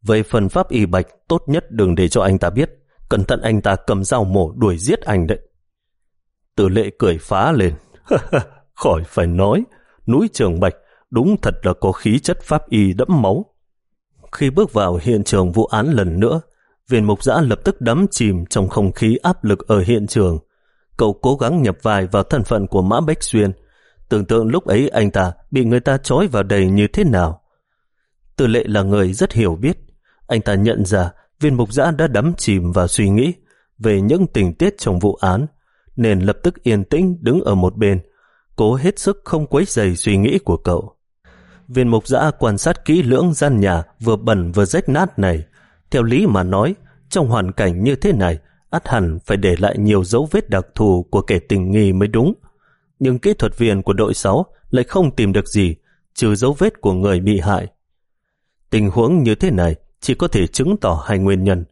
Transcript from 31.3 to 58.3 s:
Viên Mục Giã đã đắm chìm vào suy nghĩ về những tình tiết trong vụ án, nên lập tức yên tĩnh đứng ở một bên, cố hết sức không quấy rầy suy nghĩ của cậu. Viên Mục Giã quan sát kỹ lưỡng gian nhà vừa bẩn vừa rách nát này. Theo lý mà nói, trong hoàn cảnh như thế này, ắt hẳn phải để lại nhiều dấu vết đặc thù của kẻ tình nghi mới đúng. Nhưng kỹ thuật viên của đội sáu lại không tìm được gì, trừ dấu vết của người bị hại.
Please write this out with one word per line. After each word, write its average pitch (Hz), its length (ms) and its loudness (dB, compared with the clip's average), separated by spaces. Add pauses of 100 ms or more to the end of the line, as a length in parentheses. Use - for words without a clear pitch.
Viên 147 140 2
Mục 113 200 -2
Giã 143 180 2
đã 156 160 0
đắm 131 300 0
chìm 90 340 0
vào 90 160 2
suy 101 220 0
nghĩ 123 240 2 (460)
về 107 220 2
những 160 260 2
tình 92 260 0
tiết 196 240 -2
trong 92 220 -2
vụ 98 160 0
án, 98 300 0 (500)
nên 110 240 2
lập 98 240 0
tức - 200 -2
yên 104 200 0
tĩnh 175 380 -2
đứng 143 200 0
ở 101 140 0
một 92 220 0
bên, 101 220 0 (560)
cố 113 200 2
hết 156 240 -2
sức 202 260 -4
không 156 220 -4
quấy 156 180 0
rầy 98 300 -2
suy 101 220 0
nghĩ 107 220 2
của 85 180 -2
cậu. - 380 -4 (720)
Viên 127 200 0
Mục 113 200 2
Giã 139 320 0
quan 107 180 0
sát - 280 -4
kỹ 165 180 2
lưỡng 135 300 2
gian 139 260 0
nhà 90 240 0 (160)
vừa 113 160 0
bẩn 98 360 -2
vừa 101 140 2
rách - 240 -2
nát 165 300 -2
này. 85 240 0 (480)
Theo 127 120 0
lý 131 240 2
mà 98 160 2
nói, 101 320 0 (340)
trong 165 180 0
hoàn 107 240 0
cảnh 92 320 -2
như 135 120 2
thế 202 180 0
này, 87 260 0 (300)
ắt - 180 -6
hẳn 87 380 -2
phải 101 120 -2
để 98 220 2
lại 101 180 0
nhiều 104 260 2
dấu 117 280 0
vết 214 180 -2
đặc 92 160 -2 (100)
thù 95 360 2
của 101 100 0
kẻ 95 180 0
tình 95 320 -2
nghi 101 220 2
mới 98 140 2
đúng. 117 260 0 (680)
Nhưng 127 200 0
kỹ - 140 0
thuật - 240 -2
viên 104 240 0
của 98 120 -2
đội 104 200 0
sáu 107 320 0 (240)
lại 127 140 0
không 170 320 0
tìm 98 180 0
được 101 140 0
gì, 92 280 0 (400)
trừ 107 200 0
dấu 127 240 0
vết 214 220 0
của 98 120 0
người 92 260 0
bị 98 200 0
hại. 92 280 -2 (1000)